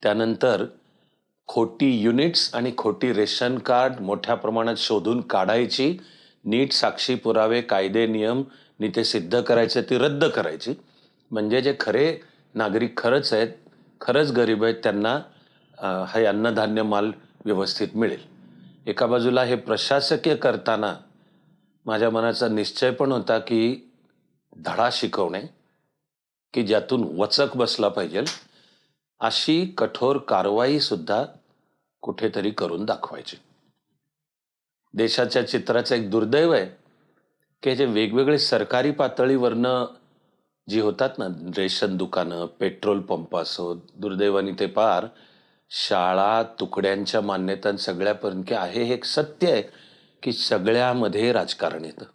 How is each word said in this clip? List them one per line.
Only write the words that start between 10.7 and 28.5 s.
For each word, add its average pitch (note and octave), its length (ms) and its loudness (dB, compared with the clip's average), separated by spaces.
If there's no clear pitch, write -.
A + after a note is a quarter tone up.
म्हणजे A2 300 0
जे C#3 180 2
खरे C#3 380 2
नागरिक A2+ 420 0
खरंच B2+ 360 0
आहेत, A2 140 2
खरंच C#3+ 300 2
गरीब A2+ 320 2
आहेत, A2+ 200 2
त्यांना, A2 360 0
अ, F#2 260 -4
हे A2 220 0
अन्नधान्य G#2+ 560 0
माल G#2 300 0
व्यवस्थित G2 500 -2
मिळेल. A2 260 0
एका A#2 200 0
बाजूला B2 380 2
हे B2 120 0
प्रशासकीय C#3 800 0
करताना G#2+ 600 0
माझ्या A2 240 2
मनाचा A2+ 380 0
निश्चय G#2+ 440 0
पण C3+ 200 0
होता A2+ 280 0
की A2+ 520 0
धडा G2+ 340 0
शिकवणे, F#2+ 500 -2
की B2 100 0
ज्यातून A2 400 2
वचक G2+ 520 0
बसला B2 320 0
पाहिजे, F2+ 340 -2